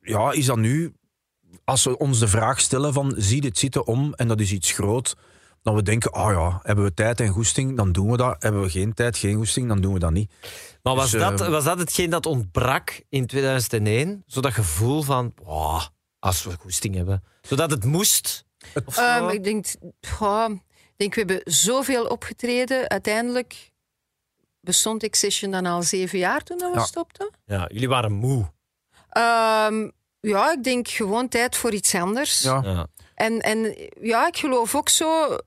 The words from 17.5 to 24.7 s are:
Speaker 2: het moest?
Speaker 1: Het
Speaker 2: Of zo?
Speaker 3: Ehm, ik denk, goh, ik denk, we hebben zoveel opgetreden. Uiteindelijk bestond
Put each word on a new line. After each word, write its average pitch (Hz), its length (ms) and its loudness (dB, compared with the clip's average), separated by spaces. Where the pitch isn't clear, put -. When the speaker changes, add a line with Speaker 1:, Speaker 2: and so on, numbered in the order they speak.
Speaker 2:
het 117 140 -2
moest? - 600 0
Speaker 1:
Het - 120 -4
Speaker 2:
Of 127 80 -10
zo? 226 80 2
Speaker 3:
Ehm, 240 280 2
ik 208 140 -4
denk, 208 220 -2
goh, 214 360 0
ik 202 160 -2
denk, - 0 -
we 233 60 0
hebben 185 340 -2
zoveel 254 520 2
opgetreden. 247 840 -2
Uiteindelijk 233 840 -2
bestond 220 440 0